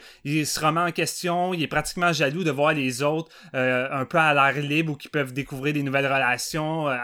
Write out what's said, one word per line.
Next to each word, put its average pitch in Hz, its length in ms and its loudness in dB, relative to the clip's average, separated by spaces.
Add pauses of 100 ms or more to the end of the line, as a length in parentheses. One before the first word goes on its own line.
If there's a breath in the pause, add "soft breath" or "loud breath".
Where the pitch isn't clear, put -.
(240 loud breath)
il 147 220 0
se - 140 -4
remet 156 220 2
en 175 100 0
question, 175 640 -2
il 160 80 -2
est 135 40 0
pratiquement 170 460 0
jaloux 151 300 0
de 156 80 2
voir 147 240 4
les 131 260 -2
autres, 156 340 -2 (200 loud breath)
euh, 127 360 0
un 135 140 -2
peu 165 140 2
à 156 160 4
l'air 139 260 4
libre 147 320 0
ou - 20 -4
qui - 120 -18
peuvent 135 260 -2
découvrir 135 400 -4
des 147 80 0
nouvelles 139 240 0
relations, 139 800 -2
euh, 135 60 0 (100)